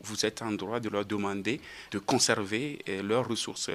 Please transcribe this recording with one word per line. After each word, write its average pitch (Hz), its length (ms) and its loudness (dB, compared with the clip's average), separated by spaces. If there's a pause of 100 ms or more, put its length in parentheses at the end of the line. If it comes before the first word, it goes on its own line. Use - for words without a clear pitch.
vous 107 240 -2
êtes 107 160 0
en 113 100 -2
droit 101 280 -2
de 110 100 -2
leur 101 160 0
demander 101 560 0 (300)
de 101 80 0
conserver, 117 800 2 (100)
euh, 98 140 0
leurs 113 240 4
ressources 107 460 -2